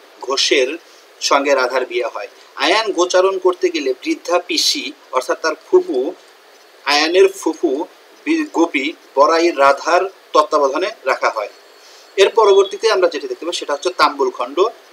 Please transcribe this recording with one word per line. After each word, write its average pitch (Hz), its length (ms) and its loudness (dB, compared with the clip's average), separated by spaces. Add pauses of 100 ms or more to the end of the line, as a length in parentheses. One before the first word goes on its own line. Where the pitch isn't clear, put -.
(200)
ঘোষের 139 580 -2 (420)
সঙ্গে 143 340 0
রাধার 127 320 0
বিয়ে 120 200 -4
হয়। 104 220 -10 (280)
আয়ান 190 360 0
গোচারণ 185 460 2
করতে 185 300 0
গেলে 143 260 -4 (100)
বৃদ্ধা 160 340 -2
পিসি 151 540 -4 (200)
অর্থাৎ 131 280 -4
তার 160 140 -4 (160)
ফুফু, 175 420 0 (720)
আয়ানের 160 440 2
ফুফু 160 580 -4 (380)
বি-, 156 280 -2
গোপী 151 400 0 (220)
বরাই 165 360 4
রাধার 143 540 2 (280)
তত্ত্বাবধানে 156 580 0 (140)
রাখা 127 260 -2
হয়। 104 180 -6 (680)
এর 196 120 6
পরবর্তীতে 202 600 2
আমরা 185 180 2
যেটা 143 200 -8
দেখতে 123 180 -10
পাই 170 80 -6
সেটা 151 180 -8
হচ্ছে 143 180 -4
তাম্বুল 143 400 0
খণ্ড। 131 300 -6 (320)